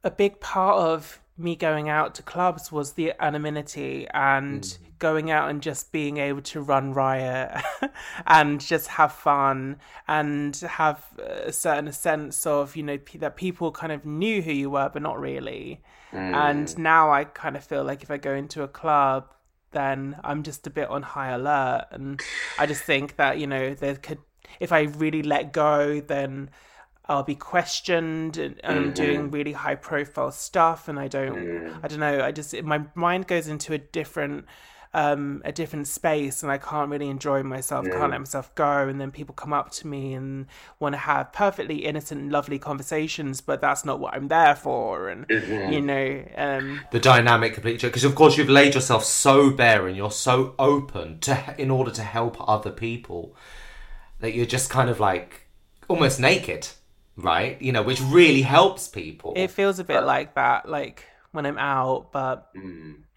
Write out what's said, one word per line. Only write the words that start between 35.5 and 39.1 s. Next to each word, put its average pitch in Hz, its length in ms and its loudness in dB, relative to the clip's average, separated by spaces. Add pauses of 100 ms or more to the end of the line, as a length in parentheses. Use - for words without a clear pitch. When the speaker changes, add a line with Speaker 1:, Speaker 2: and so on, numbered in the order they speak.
Speaker 1:
different 156 340 -8
space 151 560 -2
and 147 80 -4
I 139 80 0
can't 147 320 -4
really 143 180 -4
enjoy 135 360 -2
myself, 131 420 -6
Speaker 2:
Mm. - 100 -4
Speaker 1:
can't 143 140 0
let 131 100 -4
myself 135 360 -8
go. 143 320 2
And 139 120 -6
then 135 120 -8